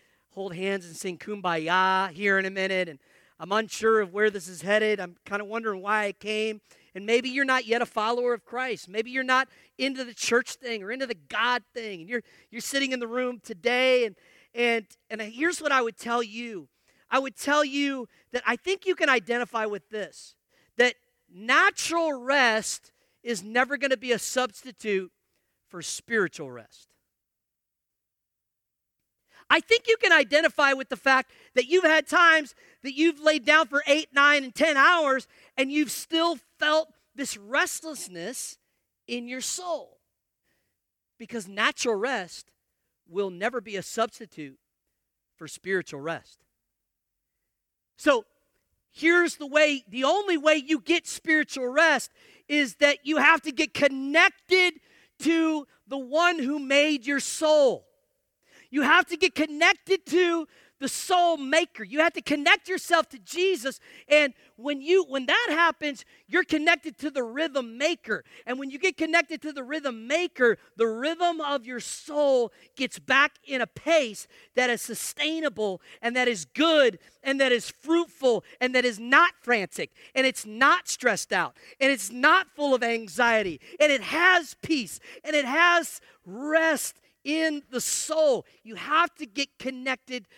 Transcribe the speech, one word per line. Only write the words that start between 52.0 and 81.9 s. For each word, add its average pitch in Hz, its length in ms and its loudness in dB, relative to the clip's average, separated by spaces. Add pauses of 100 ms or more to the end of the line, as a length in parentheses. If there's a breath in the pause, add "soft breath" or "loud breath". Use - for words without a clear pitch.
is 285 280 0
that 285 300 2
you 302 120 -2
have 311 240 6
to 311 100 -8
get 294 220 -4
connected 320 1080 2 (400 soft breath)
to 320 480 0 (180)
the 269 120 -8
one 311 420 0
who 277 200 -2
made 285 460 0
your 277 140 -2
soul. 294 680 2 (840 soft breath)
You 277 120 -2
have 311 260 6
to 339 100 -6
get 359 180 0
connected 320 720 0
to 339 400 0 (320 soft breath)
the 277 100 -4
soul 349 480 2
maker. 277 460 -2
You 208 160 -4
have 320 140 2
to 311 100 -8
connect 311 440 2
yourself 339 420 -2
to 262 100 -20
Jesus. 277 600 -4 (280 loud breath)
And 285 260 2 (220 soft breath)
when 277 260 -6
you, 339 260 2
when 262 200 -6
that 427 240 2
happens, 302 520 0 (240 soft breath)
you're 339 160 0
connected 311 540 0
to 294 140 -8
the 269 100 -4
rhythm 247 560 -6
maker. 247 460 -4 (240 loud breath)
And 254 100 -6
when 269 140 -10
you 285 80 -12
get 370 180 -2
connected 320 460 -2
to 302 100 -10
the 277 100 -10
rhythm 247 440 -8
maker, 262 500 2 (180 soft breath)
the 226 120 0
rhythm 320 520 -2
of 285 280 -4
your 247 120 -8
soul 277 720 0 (240 soft breath)
gets - 220 -6
back 269 360 2 (100)
in 262 180 -6
a 226 60 -2
pace 285 600 -2 (280 soft breath)
that 247 160 2
is 226 100 -4
sustainable 233 1000 -6 (220 loud breath)
and 240 140 -4
that 254 120 0
is 220 180 -2
good 285 520 4 (240 soft breath)
and 269 180 -2
that 269 120 2
is 240 180 0
fruitful 277 720 0 (160 loud breath)
and 254 140 -2
that 254 120 2
is 226 140 -2
not 277 400 2
frantic 202 520 -4 (240 loud breath)
and 262 100 2
it's 254 220 -4
not 277 400 2
stressed - 440 -2
out 175 240 -2 (240 loud breath)
and 269 120 4